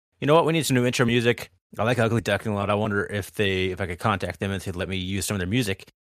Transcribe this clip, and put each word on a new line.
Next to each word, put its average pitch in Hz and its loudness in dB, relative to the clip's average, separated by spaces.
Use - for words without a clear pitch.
you 135 -4
know 147 6
what? 165 6
We 156 0
need 165 0
some 135 2
new 123 4
intro 123 2
music. 117 2
I 101 0
like 120 2
Ugly 113 2
Duckling 104 -2
a 101 -2
lot. 101 -2
I 104 2
wonder 101 0
if 101 -6
they, 95 0
if 90 -4
I 95 -4
could 87 -8
contact 95 -2
them 98 -2
and 98 -4
they'd 92 -8
let 87 -6
me 92 -4
use 92 -4
some 104 -2
of - -2
their 90 -4
music 101 -2